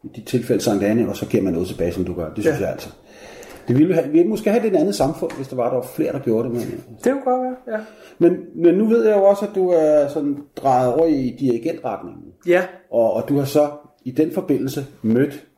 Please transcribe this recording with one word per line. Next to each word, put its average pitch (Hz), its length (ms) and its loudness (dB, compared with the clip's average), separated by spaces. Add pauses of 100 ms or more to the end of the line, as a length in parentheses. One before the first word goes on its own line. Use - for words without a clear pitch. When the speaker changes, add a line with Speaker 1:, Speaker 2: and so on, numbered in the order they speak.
Speaker 1:
I - 120 -16
dit 110 120 -16
tilfælde 113 340 -2
Sankt 101 220 0
Anne, 107 260 0
og 101 60 -6
så - 120 -8
giver 104 160 0
man 92 100 -2
noget 87 140 -4
tilbage, 87 240 -4
som 92 140 -4
du 87 80 -8
gør. 82 200 -8
Det 107 100 -8
synes 151 160 0
Speaker 2:
Ja. 98 40 -2
Speaker 1:
jeg 85 80 -4
altså. - 180 -12 (800)
Det 123 100 2
ville 175 160 4
have, 160 140 0
vi 147 40 -6
ville 170 180 4
måske 214 200 -2
have 220 140 0
det 220 80 0
i 190 40 0
et 160 40 4
andet 196 160 0
samfund, 151 360 -2
hvis 135 160 -10
der 131 80 -12
var, 120 140 -2
der 131 60 -4
var 123 60 -2 (140)
flere, - 160 -2
der 139 80 -6
gjorde 117 240 0
det. 123 80 -4
Men, 113 320 -6 (200)
Speaker 2:
Det 240 100 2
kunne 277 100 -4
godt 254 180 0
være, 254 360 -8
ja. 220 60 -8 (360)
Speaker 1:
men, 175 180 4 (180)
men 170 200 4
nu 208 100 2
ved 226 200 4
jeg 214 120 4
jo 196 60 4
også, 202 220 4
at 202 100 -6
du 185 140 2
er 151 380 4
sådan 143 300 -4 (200)
drejet 127 360 2
over 160 140 4
i 131 320 0
dirigentretningen. 113 840 -4 (240)
Speaker 2:
Ja. 175 140 4 (300)
Speaker 1:
Og, 113 220 2
og 127 160 -4
du 143 80 2
har 139 80 0
så 147 220 2 (380)
i 131 60 -8
den 156 200 0
forbindelse 135 540 -2 (160)
mødt 123 440 0 (120)